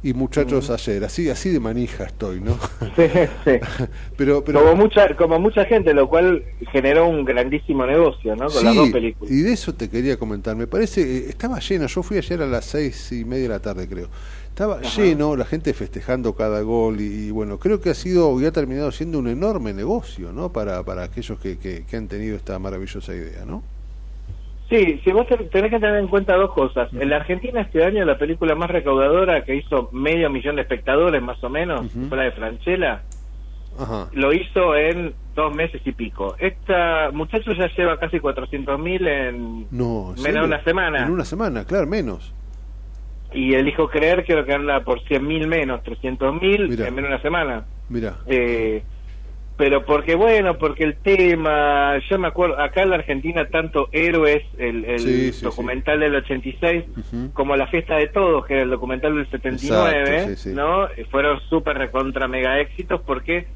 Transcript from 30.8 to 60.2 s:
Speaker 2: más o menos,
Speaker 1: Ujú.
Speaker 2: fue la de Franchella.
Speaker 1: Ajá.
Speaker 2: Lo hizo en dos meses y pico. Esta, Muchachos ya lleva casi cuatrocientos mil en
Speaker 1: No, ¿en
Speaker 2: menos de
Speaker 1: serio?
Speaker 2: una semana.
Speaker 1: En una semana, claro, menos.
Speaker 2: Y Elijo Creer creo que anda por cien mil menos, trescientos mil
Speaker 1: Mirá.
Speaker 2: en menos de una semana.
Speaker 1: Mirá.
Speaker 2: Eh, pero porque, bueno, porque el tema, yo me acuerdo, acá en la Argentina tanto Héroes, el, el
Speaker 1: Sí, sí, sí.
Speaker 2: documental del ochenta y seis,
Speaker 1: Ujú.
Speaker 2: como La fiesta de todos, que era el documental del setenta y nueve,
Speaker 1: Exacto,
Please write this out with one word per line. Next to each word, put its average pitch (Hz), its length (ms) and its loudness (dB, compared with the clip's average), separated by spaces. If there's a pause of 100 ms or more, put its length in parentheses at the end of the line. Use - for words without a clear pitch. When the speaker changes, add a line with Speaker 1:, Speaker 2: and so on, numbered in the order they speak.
Speaker 2:
más 123 220 -8
o 123 60 -4
menos, 147 380 -4
Speaker 1:
Ujú. 123 200 -6
Speaker 2:
fue 135 100 -4
la 131 60 0
de 123 80 0
Franchella. 120 720 -2 (760)
Speaker 1:
Ajá. 110 320 -6
Speaker 2:
Lo 139 220 2
hizo 175 420 2
en 165 380 0 (200)
dos 151 220 0
meses 160 300 -4
y 127 80 -4
pico. 98 460 -6
Esta, 170 720 0
Muchachos 175 460 -2
ya 180 180 0
lleva 170 220 2
casi 165 220 -2
cuatrocientos 135 600 -4
mil 180 280 -2
en 120 640 -4
Speaker 1:
No, 117 440 -2
¿en 123 60 -8
Speaker 2:
menos - 20 -4
de - 0 -
Speaker 1:
serio? 147 220 2
Speaker 2:
una 156 180 -2
semana. 165 420 0
Speaker 1:
En 151 60 0
una 175 140 -2
semana, 156 380 -4
claro, 175 240 0
menos. 147 460 -4 (1000)
Speaker 2:
Y 135 200 2
Elijo 143 360 4
Creer 170 360 2
creo 156 200 2
que 139 80 0
anda 143 300 0
por 123 220 0
cien 139 200 0
mil 156 220 0
menos, 143 360 0
trescientos 131 580 -2
mil 196 260 4
Speaker 1:
Mirá. 117 200 -2
Speaker 2:
en 123 80 -6
menos 139 140 -4
de 135 60 0
una 131 60 -6
semana. 147 440 -2 (220)
Speaker 1:
Mirá. 113 380 -4
Speaker 2:
Eh, 117 580 0 (720)
pero 139 300 4
porque, 151 300 2
bueno, 202 420 4
porque 156 260 0
el 151 140 0
tema, 151 1000 4 (120)
yo 196 100 2
me 180 80 0
acuerdo, 156 320 0
acá 147 220 2
en 190 80 4
la 185 60 4
Argentina 156 520 -2
tanto 160 460 0
Héroes, 156 500 4 (140)
el, 117 260 -4
el 120 160 -2
Speaker 1:
Sí, 127 280 2
sí, 120 60 -2
sí. - 120 -8
Speaker 2:
documental 127 560 -2
del 147 140 2
ochenta 135 340 -2
y - 100 -10
seis, 170 300 0
Speaker 1:
Ujú. 120 420 -8
Speaker 2:
como 139 240 0
La 135 120 0
fiesta 165 280 -2
de 151 120 4
todos, 165 380 2
que 139 100 -2
era 135 80 4
el 127 60 0
documental 131 460 -2
del 143 140 -2
setenta 131 360 -4
y 147 40 -2
nueve, 139 460 4
Speaker 1:
Exacto, 196 200 0